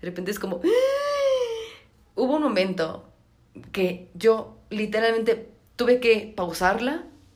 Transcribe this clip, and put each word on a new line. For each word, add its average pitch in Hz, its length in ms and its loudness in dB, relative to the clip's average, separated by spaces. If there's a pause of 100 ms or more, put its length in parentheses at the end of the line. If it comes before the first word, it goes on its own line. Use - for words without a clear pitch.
De - 60 -12
repente 180 240 -6
es 214 80 -4
como, 190 260 -6
<gasps> 523 1500 -2
hubo 254 220 0
un 311 60 0
momento 185 720 -2 (600)
que 180 420 -2
yo 220 440 2 (120)
literalmente 220 800 0 (260)
tuve 247 240 4
que 220 360 2
pausarla 196 680 0 (300)